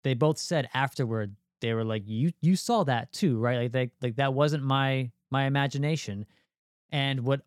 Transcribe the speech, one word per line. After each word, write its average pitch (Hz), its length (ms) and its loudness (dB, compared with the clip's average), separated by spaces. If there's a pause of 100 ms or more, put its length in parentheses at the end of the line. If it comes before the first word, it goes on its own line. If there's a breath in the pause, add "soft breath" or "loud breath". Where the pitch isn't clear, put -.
they 135 100 0
both 151 240 2
said - 360 -2
afterward, 113 640 -2 (240)
they 117 140 -2
were 113 100 -2
like, 110 220 -2
"You, 113 340 0
you 175 160 4
saw 220 300 0
that 123 260 0
too, 131 280 2
right?" 120 240 2
Like, 123 100 -2
they, 127 180 0 (100)
like, 123 140 -2
that 135 180 0
wasn't 147 300 2
my, 135 480 0 (200)
my 135 140 0
imagination. 139 800 -2 (640 soft breath)
And 135 360 -2
what 135 200 2